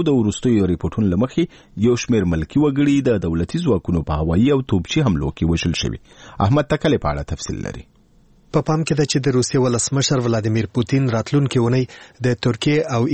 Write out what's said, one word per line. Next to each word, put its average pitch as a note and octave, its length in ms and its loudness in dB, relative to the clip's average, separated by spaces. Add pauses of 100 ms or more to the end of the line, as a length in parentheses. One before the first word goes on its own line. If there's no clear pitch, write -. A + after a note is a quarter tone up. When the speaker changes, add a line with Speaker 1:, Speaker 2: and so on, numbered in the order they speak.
Speaker 1:
د C#3+ 120 4
وروستیو G#2 520 2
ریپورټونو F#2+ 420 -2
له F2 100 0
مخې E3 200 0 (440)
یو B2 60 6 (100)
شمېر A2+ 200 2 (100)
ملکي D#2+ 260 -2
وګړي C#3+ 380 2 (120)
د A2 160 2
دولتي E2 400 -2
ځواکونو F2 420 0
په D#2 140 -4
هوایي E2+ 340 2
او C3+ 40 2 (120)
توپچي G#2+ 360 0
حملو C#2+ 280 0
کې - 160 -4
وژل D#2+ 300 0
شوي. A1 180 -6 (460)
احمد C#3+ 280 2
تکلې D3 300 0
په - 80 -2
اړه C#2+ 120 -6 (100)
تفصیل - 340 -8
لري. - 160 -12 (720)
Speaker 2:
په D#3+ 60 2 (100)
پام D#3 180 2
کې E3 120 0
ده D3 120 4
چې D3+ 60 0 (100)
د B2+ 100 2
روسیې B2+ 280 0
ولسمشر B2+ 600 0
ولادیمیر A2+ 540 0
پوتین C3+ 240 0 (140)
راتلونکې C3 440 0
اونۍ B2 240 2 (400)
د B2 220 0
ترکیې C#3 500 0
او A#2 60 2 (100)